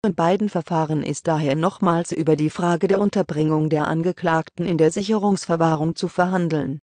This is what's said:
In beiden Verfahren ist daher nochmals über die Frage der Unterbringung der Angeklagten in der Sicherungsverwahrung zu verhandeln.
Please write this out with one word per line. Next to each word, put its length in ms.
In 100
beiden 360
Verfahren 520
ist 240
daher 300
nochmals 560
über 240
die 140
Frage 360
der 140
Unterbringung 720
der 180
Angeklagten 800
in 100
der 140
Sicherungsverwahrung 1040
zu 120
verhandeln. 720